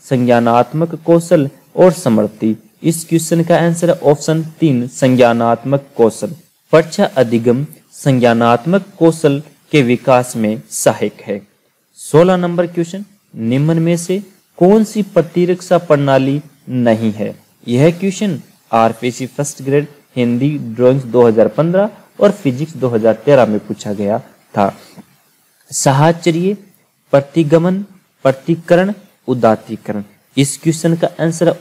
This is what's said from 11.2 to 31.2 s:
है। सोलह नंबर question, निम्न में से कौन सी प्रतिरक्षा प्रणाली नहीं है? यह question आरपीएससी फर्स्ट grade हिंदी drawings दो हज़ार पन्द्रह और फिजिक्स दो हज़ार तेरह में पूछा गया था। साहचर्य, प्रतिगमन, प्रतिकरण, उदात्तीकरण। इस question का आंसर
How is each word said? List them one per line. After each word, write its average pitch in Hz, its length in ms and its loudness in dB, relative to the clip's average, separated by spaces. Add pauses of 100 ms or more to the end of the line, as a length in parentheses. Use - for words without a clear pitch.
है। - 260 -10 (480)
सोलह 180 420 2
नंबर 175 300 -2
question, 175 380 -8 (300)
निम्न 135 440 0
में 170 180 0
से 185 260 -6 (340)
कौन 208 260 4
सी 214 180 -4
प्रतिरक्षा 175 760 -2
प्रणाली 143 640 0 (280)
नहीं 113 420 0
है? 107 240 -8 (320)
यह 131 240 2
question 185 500 -4 (300)
आरपीएससी 113 540 0
फर्स्ट - 360 -8
grade 139 260 -2 (280)
हिंदी 123 420 -2
drawings 123 480 0
दो 120 220 2
हज़ार 110 200 4
पन्द्रह 180 420 -2 (300)
और 202 120 4
फिजिक्स 147 460 -6
दो 127 100 -2
हज़ार 113 260 2
तेरह 131 320 2
में 107 140 -2
पूछा - 340 -10
गया 104 260 -4
था। - 580 -6 (960)
साहचर्य, 165 840 0 (540)
प्रतिगमन, 165 680 0 (420)
प्रतिकरण, 170 680 0 (340)
उदात्तीकरण। 110 760 -2 (340)
इस 139 200 -2
question 165 380 -2
का 170 120 -2 (120)
आंसर 165 420 -2